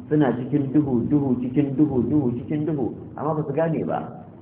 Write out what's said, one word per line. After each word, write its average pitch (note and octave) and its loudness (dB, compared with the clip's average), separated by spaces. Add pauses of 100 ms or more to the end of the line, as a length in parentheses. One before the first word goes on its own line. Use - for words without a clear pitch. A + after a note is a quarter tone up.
suna D3 4
cikin C3+ -2
duhu, C3 2
duhu, C3+ 2
cikin C3 0
duhu, C3+ 4
duhu, C3 2
cikin D3+ -4
duhu, C#3 -2 (200)
amma D3+ -2
ba D3+ -2
su C#3 -4
gane D#3 0
ba. - -6 (160)